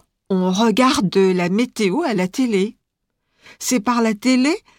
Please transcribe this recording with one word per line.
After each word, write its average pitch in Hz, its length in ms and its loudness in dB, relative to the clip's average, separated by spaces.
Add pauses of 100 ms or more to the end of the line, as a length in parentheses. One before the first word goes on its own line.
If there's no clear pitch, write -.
(280)
On 185 220 0
regarde 226 640 2
la 185 320 2
météo 214 540 -2
à 277 120 -2
la 185 140 -2
télé. 220 480 -2 (840)
C'est 254 200 -2
par 240 220 0
la 220 120 2
télé 254 400 2 (240)